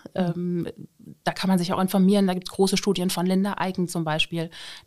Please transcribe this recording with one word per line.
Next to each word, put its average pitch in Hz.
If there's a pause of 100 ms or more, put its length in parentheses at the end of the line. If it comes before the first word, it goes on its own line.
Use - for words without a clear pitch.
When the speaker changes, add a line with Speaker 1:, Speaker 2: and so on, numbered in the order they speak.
(160)
Speaker 1:
Mhm. 175
Speaker 2:
Ähm, - (560)
da -
kann -
man 190
sich 175
auch 180
informieren. 190
Da 180
gibt's 180
große 196
Studien 180
von 180
Linda 190
Eigen 185
zum 170
Beispiel, 160 (380)